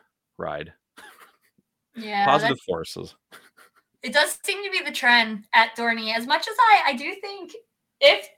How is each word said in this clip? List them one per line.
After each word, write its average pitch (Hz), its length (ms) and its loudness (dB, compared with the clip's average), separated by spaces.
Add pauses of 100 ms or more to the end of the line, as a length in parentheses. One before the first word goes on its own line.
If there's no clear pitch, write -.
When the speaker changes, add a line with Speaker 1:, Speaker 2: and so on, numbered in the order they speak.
(380)
Speaker 1:
ride. 78 360 -10 (1200)
Speaker 2:
Yeah, 214 300 -4
Speaker 1:
Positive 139 320 2
Speaker 2:
that's - 80 -20
Speaker 1:
forces. 87 500 -10 (840)
Speaker 2:
It 254 120 -10
does 349 300 0
seem 392 200 -6
to 392 80 -10
be 370 120 -4
the 285 80 -10
trend 226 640 2
at 233 220 4
Dorney. 226 400 -4
As 233 100 -4
much 311 220 -2
as 440 120 -8
I, 427 280 6
I 285 60 0
do 285 280 -8
think 403 320 -14 (480)
if 294 260 6 (100)